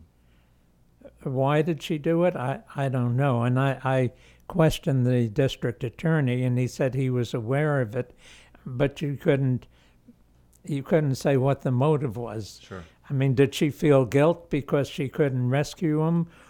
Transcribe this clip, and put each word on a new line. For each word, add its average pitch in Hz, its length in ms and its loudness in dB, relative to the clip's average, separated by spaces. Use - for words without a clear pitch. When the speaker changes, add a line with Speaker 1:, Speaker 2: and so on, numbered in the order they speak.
Speaker 1:
Why 139 400 0
did 160 200 -4
she 160 160 -4
do 165 260 2
it? 180 120 0
I, 135 240 -4
I 139 120 -2
don't 123 280 0
know. 127 260 2
And 123 160 2
I, 135 260 0
I 131 260 0
questioned 147 580 0
the 123 220 2
district 131 560 -2
attorney, 127 600 -2
and 123 140 0
he 127 80 0
said 131 280 -2
he 131 160 0
was 123 220 -2
aware 135 480 0
of 110 160 -4
it, 165 160 -6
but 131 340 -2
you 143 160 -4
couldn't, 135 500 0
you 139 180 -4
couldn't 135 320 2
say 143 220 0
what 131 260 0
the 143 80 -2
motive 127 460 0
was. 110 460 -10
Speaker 2:
Sure. 92 220 -14
Speaker 1:
I 147 40 -6
mean, 135 220 2
did 135 200 4
she 151 160 0
feel 135 340 4
guilt 147 460 2
because 143 380 -2
she 139 200 -6
couldn't 127 400 0
rescue 151 560 0
him, 170 220 0